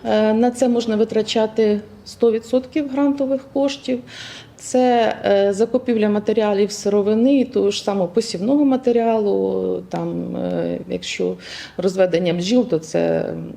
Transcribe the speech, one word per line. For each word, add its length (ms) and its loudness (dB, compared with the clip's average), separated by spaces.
Е, 280 2
на 180 2
це 180 0
можна 280 0
витрачати 840 0
сто 280 0
відсотків 560 -2
грантових 640 0
коштів. 480 -2
Це, 680 2
е, 280 4
закупівля 560 0
матеріалів 640 2
сировини 680 2
і 40 2
того 260 0
ж 120 -6
самого 260 0
посівного 560 0
матеріалу. 1200 0
Там, 480 -6
е, 420 -4
якщо 480 -4
розведення 560 0
бджіл, 360 0
то 100 0
це 560 -2